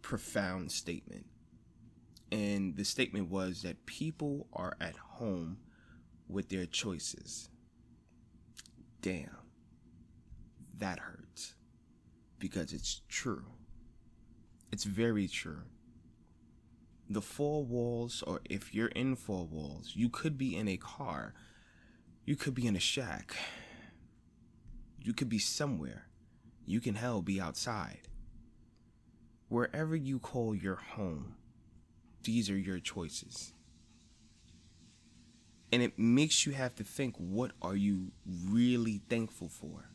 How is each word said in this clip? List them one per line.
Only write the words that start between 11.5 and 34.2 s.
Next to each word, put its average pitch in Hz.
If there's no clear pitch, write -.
Because 85
it's -
true. 95
It's 101
very 104
true. 78
The 104
four 147
walls, 120
or -
if -
you're 110
in 131
four 92
walls, 78
you 117
could 147
be 127
in 107
a 92
car. 76
You 147
could 135
be 120
in 107
a 87
shack. -
You 113
could 123
be 110
somewhere. 82
You 101
can, 107
hell, 113
be 95
outside. 92
Wherever 156
you 135
call 113
your 92
home, 85
these 113
are 98
your 92
choices. -